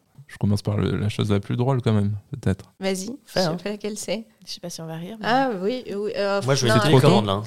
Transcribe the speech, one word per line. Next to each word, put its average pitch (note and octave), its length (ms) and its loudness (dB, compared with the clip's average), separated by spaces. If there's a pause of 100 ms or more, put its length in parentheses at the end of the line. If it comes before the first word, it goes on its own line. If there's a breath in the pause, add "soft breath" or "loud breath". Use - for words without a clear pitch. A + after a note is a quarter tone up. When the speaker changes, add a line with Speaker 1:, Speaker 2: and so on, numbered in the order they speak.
(280)
Speaker 1:
Je - 100 -20
commence G2+ 240 0
par G#2 160 -2
le, G2 200 0
la G2+ 120 -2
chose A2 220 -2
la G2+ 80 4
plus A#2+ 180 -4
drôle B2 240 0
quand A2+ 120 2
même, G#2 200 2 (180)
peut-être. - 340 -2 (140)
Speaker 2:
Vas-y, F#3+ 300 -4 (160)
Speaker 3:
Fais, - 180 -2
Speaker 2:
je F3 60 2
Speaker 3:
hein. E3 80 -2
Speaker 2:
sais F3 60 -10
pas G3+ 80 -6
laquelle G#3 260 -8
c'est. A3 280 -6 (200)
Speaker 4:
Je - 80 -14
sais - 80 -14
pas F3 80 -10
si E3+ 120 -12
on D#3+ 60 -10
va D#3+ 80 -10
rire, F3+ 240 -12
mais G3+ 80 -8
Speaker 2:
Ah C4 240 2 (100)
oui, A#3 220 -4 (120)
oui, G#3 200 -4
euh, G3+ 300 -2
Speaker 3:
Moi, C#3 100 4
je C#3 100 0
veux - 40 4
Speaker 2:
non, - 60 6
Speaker 3:
une - 60 6
Speaker 1:
C'est - 80 2
trop C3+ 100 8
Speaker 3:
télécommande, - 260 6
Speaker 1:
tôt. - 20 0
Speaker 3:
là, G2 60 2
hein. G3+ 140 -2